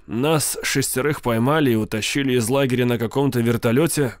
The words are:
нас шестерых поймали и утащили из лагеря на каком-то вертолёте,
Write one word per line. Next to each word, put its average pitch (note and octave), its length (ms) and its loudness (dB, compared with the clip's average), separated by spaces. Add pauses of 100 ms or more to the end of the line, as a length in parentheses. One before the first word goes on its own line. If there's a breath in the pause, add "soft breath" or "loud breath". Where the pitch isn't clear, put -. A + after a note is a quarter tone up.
нас C3+ 540 0
шестерых C#3 600 -2
поймали B2+ 500 2
и A2+ 40 2
утащили B2 600 -2
из A2 100 0
лагеря B2+ 380 0
на A#2+ 120 0
каком-то B2 420 0
вертолёте, A#2+ 800 0